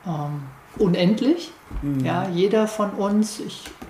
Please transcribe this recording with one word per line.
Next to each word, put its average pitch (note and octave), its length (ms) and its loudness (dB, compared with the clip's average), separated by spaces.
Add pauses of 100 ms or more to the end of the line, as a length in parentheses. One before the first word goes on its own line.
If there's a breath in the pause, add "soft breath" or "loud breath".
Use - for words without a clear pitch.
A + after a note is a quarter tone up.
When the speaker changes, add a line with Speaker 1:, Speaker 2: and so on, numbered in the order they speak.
Speaker 1:
ähm, D3 380 -6 (340)
unendlich. A3 720 2 (300)
Speaker 2:
Mhm. C#3 220 0
Speaker 1:
Ja, F3 280 0
jeder G#3 340 4
von G#3 240 -2
uns, G#3 500 0
ich - 240 -12 (260)